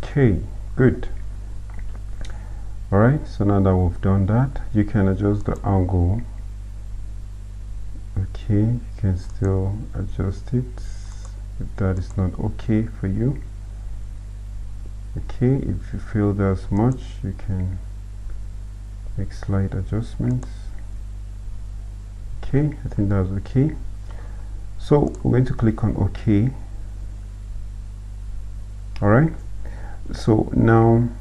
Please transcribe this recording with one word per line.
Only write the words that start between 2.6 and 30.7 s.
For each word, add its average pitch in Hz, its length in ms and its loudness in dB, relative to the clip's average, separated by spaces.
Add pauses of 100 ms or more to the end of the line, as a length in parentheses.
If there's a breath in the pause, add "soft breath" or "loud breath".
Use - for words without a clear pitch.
All 98 60 4
right, 127 300 6
so - 160 -2
now 101 160 6
that 95 180 6
we've 90 240 2
done 98 240 4
that, 120 360 2 (120)
you 104 100 4
can 101 240 4
adjust 101 380 2
the 95 180 0
angle. 92 600 4 (1900)
Okay, - 440 0
you 120 180 2 (180)
can 95 180 2
still 95 640 0 (160)
adjust 95 600 -4
it 127 100 0 (960)
if - 160 -4
that 92 240 0
is - 180 -4
not 92 220 2
okay 110 480 0
for - 180 -6
you. 110 340 0 (1800)
Okay, - 420 2
if - 360 -4
you 98 60 -4
feel 104 340 2
that's 98 380 2
much, 117 280 4 (240)
you 98 140 -4
can 92 400 -2 (1400)
make 101 140 -2
slight 98 440 0
adjustments. 117 720 0 (1900)
Okay, 143 420 4
I - 60 -4
think 98 200 2
that's 95 200 4
okay. 127 460 2 (1040 loud breath)
So - 420 4
we're 123 120 4
going 127 120 6
to - 80 0
click 110 300 4
on 98 140 2
okay. 104 520 4 (2500)
All 101 100 4
right, 147 240 8 (800 loud breath)
so - 420 4
now 113 540 6 (120)